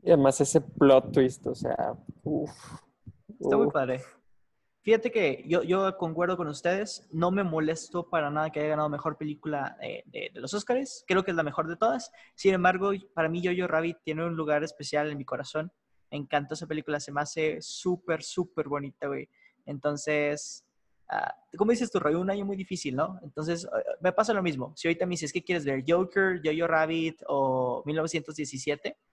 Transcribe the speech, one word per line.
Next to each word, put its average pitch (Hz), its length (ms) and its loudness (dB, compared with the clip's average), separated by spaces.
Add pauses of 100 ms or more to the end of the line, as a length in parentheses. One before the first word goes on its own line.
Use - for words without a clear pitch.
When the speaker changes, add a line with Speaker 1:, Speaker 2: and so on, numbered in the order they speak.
Speaker 1:
Y - 80 -4
además 139 320 8
ese 143 200 4
plot 135 500 8
twist, - 340 2
o - 80 -2
sea, - 400 -2 (300)
uf, 147 280 -2 (880)
Speaker 2:
Está 139 180 2
muy 139 100 4
Speaker 1:
uf. 143 60 -2
Speaker 2:
padre. 131 280 0 (800)
Fíjate 226 300 2
que 180 360 0
yo, 165 160 2
yo 190 340 2
concuerdo 175 400 0
con 170 100 -4
ustedes, 180 640 -4
no 170 200 2
me 196 120 2
molesto 165 640 -2
para 151 220 0
nada 156 220 -2
que 156 80 -4
haya 151 100 0
ganado 151 200 0
mejor 147 280 -4
película, 147 640 -6
eh, - 240 -8
de, - 280 -10
de - 60 -14
los - 140 -8
Óscares, 247 540 -4
creo 185 160 4
que 196 80 -4
es 170 60 0
la 160 60 2
mejor 156 240 -2
de 170 80 -6
todas. - 360 -2 (240)
Sin 196 180 4
embargo, 185 380 4 (240)
para 160 140 2
mí 170 140 -2
Jojo 180 240 0
Rabbit 165 360 0
tiene 156 220 -4
un 170 100 -4
lugar 151 280 0
especial 151 480 -2
en 143 60 -6
mi 135 80 -8
corazón. 156 460 -6 (400)
Me 143 60 -8
encantó 143 360 -2
esa 156 140 -10
película, 151 320 -4
se 143 120 -10
me 143 100 -2
hace 156 400 -2
súper, 175 640 -4
súper 170 440 -4
bonita, 143 400 -6
güey. 135 200 -6 (380)
Entonces, 147 1000 -2 (460)
ah, - 240 -2 (240)
como 214 140 4
dices 240 200 2
tú, 196 80 2
Roy, 151 140 2
un 180 160 0
año 202 160 -2
muy 196 100 -4
difícil, 180 400 -6
¿no? 170 280 -2
Entonces, 165 420 -4
eh, - 40 -10 (320)
me 180 120 2
pasa 214 200 2
lo 196 100 0
mismo. 135 320 -2
Si - 120 -4
ahorita 170 200 0
me 180 60 -2
dices, 156 200 -6
"¿Qué 175 100 -4
quieres 170 220 -2
ver? 135 220 -2
Joker, 185 580 2
Jojo 160 220 0
Rabbit 160 600 0
o 131 600 0
mil 151 80 -2
novecientos 156 400 -4
diecisiete? 147 640 -6 (140)